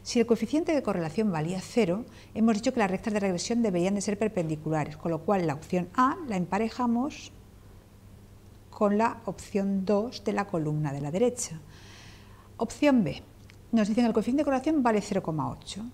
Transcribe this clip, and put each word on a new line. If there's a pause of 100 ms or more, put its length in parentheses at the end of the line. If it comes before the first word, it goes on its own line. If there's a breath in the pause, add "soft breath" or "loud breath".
Si
el
coeficiente
de
correlación
valía
cero, (300 loud breath)
hemos
dicho
que
las
rectas
de
regresión
deberían
de
ser
perpendiculares,
con
lo
cual
la
opción
A (100)
la
emparejamos (1400)
con
la
opción
dos
de
la
columna
de
la
derecha. (1000 loud breath)
Opción
B. (500)
Nos
dicen,
"El
coeficiente
de
correlación
vale
cero
coma
ocho". (120)